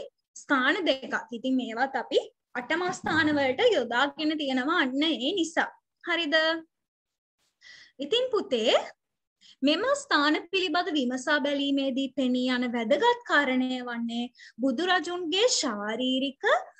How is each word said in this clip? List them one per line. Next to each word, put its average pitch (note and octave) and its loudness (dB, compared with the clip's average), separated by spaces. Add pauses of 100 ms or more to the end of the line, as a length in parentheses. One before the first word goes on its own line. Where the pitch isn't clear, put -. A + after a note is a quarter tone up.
(320)
ස්ථාන C#4 0
දෙකක්. C4 -2 (140)
ඉතින් C4 -2
මේවත් B3 -2
අපි A#3 -2 (320)
අටම D#4 -2
ස්ථාන D#4+ 0
වලට C#4+ 2
යොදාගෙන C#4+ 0
තියෙනවා C4+ 0
අන්න C#4 0
ඒ D4 -2
නිසා. D#4+ -2 (340)
හරිද? E4 0 (1600)
ඉතින් A#4 0
පුතේ D4+ 2 (840)
මෙම D#4+ 2
ස්ථාන D#4 2
පිළිබඳ F4+ 0
විමසා C4+ 0
බැලීමේදී C#4 -2
පෙනී B3+ 0
යන B3 0
වැදගත් C#4+ 2
කාරණය B3+ 2 (100)
වන්නේ A#3+ -6 (320)
බුදුරජුන්ගේ F4 0
ශාරීරික, B3+ -2 (360)